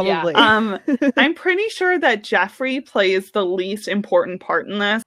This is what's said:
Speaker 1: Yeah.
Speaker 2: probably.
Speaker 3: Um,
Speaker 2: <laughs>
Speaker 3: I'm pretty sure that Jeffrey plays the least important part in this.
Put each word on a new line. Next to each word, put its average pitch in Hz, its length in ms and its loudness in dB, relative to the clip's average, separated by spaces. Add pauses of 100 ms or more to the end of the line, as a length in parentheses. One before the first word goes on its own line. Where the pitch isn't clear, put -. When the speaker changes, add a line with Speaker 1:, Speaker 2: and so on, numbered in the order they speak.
Speaker 1:
Yeah. 190 180 0
Speaker 2:
probably. 165 120 -2
Speaker 3:
Um, 220 440 4 (200)
Speaker 2:
<laughs> 277 180 0
Speaker 3:
I'm 294 180 2
pretty 370 360 -2
sure 359 280 0
that 240 260 0
Jeffrey 262 560 -2
plays 196 520 0
the 208 120 0
least 190 440 -4
important 180 520 0
part 165 280 -4
in 196 100 -6
this. 208 280 0